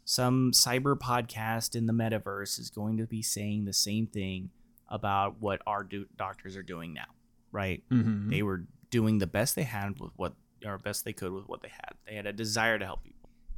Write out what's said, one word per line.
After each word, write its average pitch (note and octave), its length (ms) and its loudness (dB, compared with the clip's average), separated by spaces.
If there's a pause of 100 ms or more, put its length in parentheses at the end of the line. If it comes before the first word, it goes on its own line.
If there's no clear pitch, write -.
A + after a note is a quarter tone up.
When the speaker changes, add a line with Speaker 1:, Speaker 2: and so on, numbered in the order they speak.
Speaker 1:
some B2+ 460 4
cyber C3 460 6
podcast A#2 760 -2
in A2+ 120 2
the A2 60 4
metaverse G#2 680 0
is - 100 -10
going G#2+ 280 -2
to A2+ 100 -2
be A2 160 -4
saying G#2 420 0
the G2 80 -4
same A2 320 2
thing F#2+ 460 -4 (380)
about G2+ 520 0
what G2 240 0
our G2+ 180 -2
do-, G2+ 220 -8 (120)
doctors G2 380 -8
are G2 80 -10
doing E2+ 300 -8
now, - 140 -10 (440)
right? F#2+ 400 0
Speaker 2:
Mm-hmm. A2 380 4
Speaker 1:
They G#2 140 2
were F#2+ 220 0 (260)
doing A2 260 6
the F#2+ 100 4
best G#2 280 2
they - 80 0
had G2+ 360 -4
with E2+ 180 -10
what, F2 160 -2 (300)
or G2+ 140 -6
best - 260 -4
they A2 100 -6
could F#2 180 -4
with F#2+ 160 -8
what - 160 -8
they - 60 -14
had. - 260 -14 (100)
They G#2+ 100 -12
had G#2 120 -6
a G2+ 60 -2
desire A2 440 4
to G2 80 -4
help - 180 -6
people. - 260 -20 (280)